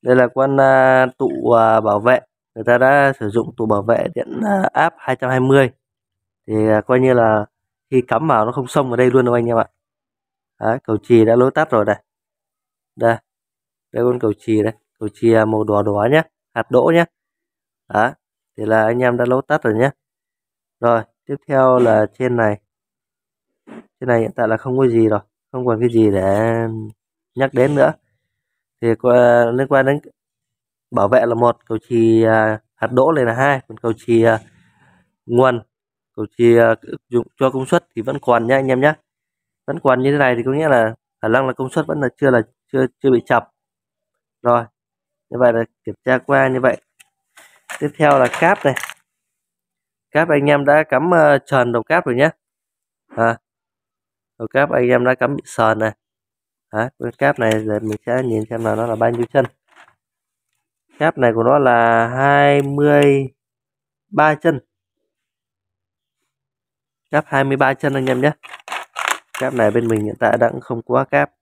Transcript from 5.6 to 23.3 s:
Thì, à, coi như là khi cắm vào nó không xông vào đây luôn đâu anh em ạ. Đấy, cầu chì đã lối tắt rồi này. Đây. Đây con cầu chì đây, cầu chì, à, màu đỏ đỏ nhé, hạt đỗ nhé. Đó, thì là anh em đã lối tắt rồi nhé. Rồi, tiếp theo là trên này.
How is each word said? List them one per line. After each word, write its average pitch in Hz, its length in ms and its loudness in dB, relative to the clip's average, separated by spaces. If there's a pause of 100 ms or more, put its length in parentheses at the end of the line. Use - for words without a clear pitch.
Thì, 107 220 -2
à, 107 120 2
coi 127 200 0
như 131 120 2
là 110 340 2 (440)
khi 127 180 0
cắm 135 200 -2
vào 113 180 2
nó 123 60 -6
không 127 140 -6
xông 131 240 -2
vào 120 60 -4
đây 127 140 4
luôn 127 140 2
đâu 120 100 0
anh 117 120 -2
em 117 100 -2
ạ. 113 100 0 (920)
Đấy, 110 240 -2
cầu 110 180 -4
chì 113 220 4
đã 117 120 4
lối 127 140 2
tắt 151 200 -2
rồi 110 140 2
này. 104 180 -4 (920)
Đây. 113 200 0 (760)
Đây 117 120 -4
con 123 140 -2
cầu 110 200 -2
chì 107 240 -2
đây, 110 100 -4 (260)
cầu 107 160 -10
chì, 113 180 0
à, 110 120 4
màu 110 200 -2
đỏ 104 180 0
đỏ 104 280 -2
nhé, 147 120 2 (320)
hạt 117 160 -6
đỗ 127 240 2
nhé. 170 100 2 (840)
Đó, 113 240 0 (440)
thì 107 100 -8
là 110 180 2
anh 117 140 -2
em 123 180 0
đã 120 80 0
lối 127 240 -2
tắt 147 140 -2
rồi 110 120 0
nhé. 127 160 0 (920)
Rồi, 117 220 0 (240)
tiếp 139 100 -8 (120)
theo 131 300 2
là 110 280 2 (120)
trên 123 180 -2
này. 107 240 -2 (1040)